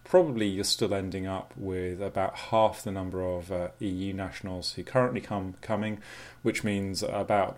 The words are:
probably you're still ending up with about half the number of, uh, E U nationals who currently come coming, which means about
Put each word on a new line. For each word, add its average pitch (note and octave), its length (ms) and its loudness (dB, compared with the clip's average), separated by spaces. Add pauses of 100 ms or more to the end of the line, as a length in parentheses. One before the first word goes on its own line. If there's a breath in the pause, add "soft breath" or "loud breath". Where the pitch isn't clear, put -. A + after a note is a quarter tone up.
probably C3 460 2
you're G2 160 0
still - 280 2
ending F#2+ 360 -2
up F#2+ 280 -6
with F#2 460 -4
about F#2+ 320 0
half - 480 4
the G#2 80 -4
number F#2 320 -2
of, F2+ 300 -2
uh, F2 160 0 (120)
E A2+ 60 -2
U F#2+ 260 -2
nationals F#2 600 -4
who F#2 100 -6
currently B2+ 380 2
come F#2+ 400 -4
coming, G#2 400 -2 (420 loud breath)
which A2 220 2
means G2 400 0
about G2+ 540 4